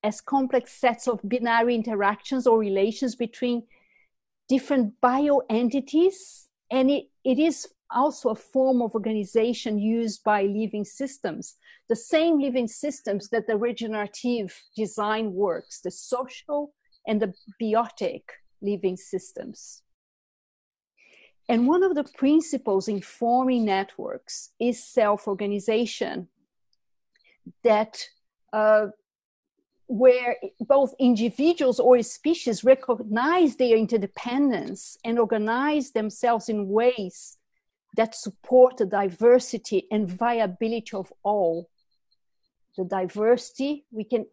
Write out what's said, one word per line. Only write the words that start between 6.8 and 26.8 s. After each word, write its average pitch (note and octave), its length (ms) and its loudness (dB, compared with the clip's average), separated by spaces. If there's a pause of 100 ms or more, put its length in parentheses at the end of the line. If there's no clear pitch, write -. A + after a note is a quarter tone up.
it, - 180 -2 (160)
it B3+ 140 2
is D#4 280 0 (240)
also C4+ 380 0
a A3 60 0
form C4 480 0
of A3 100 -4
organization A3 840 -2
used A3 440 -2
by G#3 200 2
living G#3 420 -2
systems, - 720 -10 (320)
the A3+ 80 0
same D#4+ 420 2
living B3+ 300 -2
systems G#3 600 -8
that A3+ 160 -2
the A3 100 -2
regenerative A3 1000 -4 (220)
design G#3+ 560 -4
works, F#3 480 -4
the F3+ 100 -8
social C#4+ 840 -8 (320)
and G#3+ 160 0
the F#3+ 100 -4 (260)
biotic A3 680 -4 (360)
living G3 380 -4
systems. - 840 -12 (1700)
And A#3+ 200 2
one F4+ 160 4
of F4+ 100 2
the C#4+ 80 -2
principles C4+ 880 0
informing A#3+ 760 0
networks - 920 -6
is A#3+ 240 -2
self-organization, G#3 1400 -2 (1400)